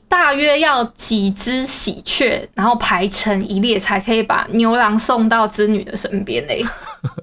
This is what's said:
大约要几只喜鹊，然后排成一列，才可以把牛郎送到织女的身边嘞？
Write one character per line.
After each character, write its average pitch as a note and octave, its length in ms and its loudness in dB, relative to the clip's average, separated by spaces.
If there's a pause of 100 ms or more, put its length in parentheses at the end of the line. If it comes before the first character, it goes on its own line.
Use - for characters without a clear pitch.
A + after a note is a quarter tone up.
大 E4+ 240 4
约 D4 260 2
要 C#4+ 260 2
几 G#3 440 -2
只 B3+ 380 -2
喜 - 360 -2
鹊， - 520 -2
然 G3+ 100 0
后 A#3+ 100 4
排 G3 320 0
成 G3+ 400 -2
一 G3 120 -2
列， G#3+ 200 2
才 G3 200 -2
可 G#3+ 120 -4
以 A3 120 2
把 - 280 -2
牛 A#3 240 4
郎 A3 220 2
送 A3+ 320 2
到 A3+ 180 2
织 G#3+ 200 0
女 G#3+ 160 2
的 - 120 -12
身 G3 300 -4
边 B2+ 220 -4
嘞？ - 180 -2 (580)